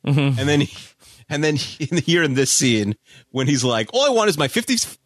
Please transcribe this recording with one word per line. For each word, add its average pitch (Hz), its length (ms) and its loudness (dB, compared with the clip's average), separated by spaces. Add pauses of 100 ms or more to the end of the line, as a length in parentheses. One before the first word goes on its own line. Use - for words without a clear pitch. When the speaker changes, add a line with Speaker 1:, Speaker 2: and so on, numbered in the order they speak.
Speaker 1:
Mm-hmm. 139 340 0
Speaker 2:
And 135 100 -2
then 147 140 4
he, - 140 -6 (520)
and 147 140 -4
then 151 140 0
he, - 300 -6
<laughs> 170 180 -2
here 170 180 2
in 143 120 0
this 135 180 2
scene, 107 440 0 (340)
when 131 160 -2
he's 131 180 2
like, 113 300 0
All 262 100 2
I 294 60 2
want 220 180 2
is 175 80 0
my 143 120 0
fifty, 240 280 -2 (280)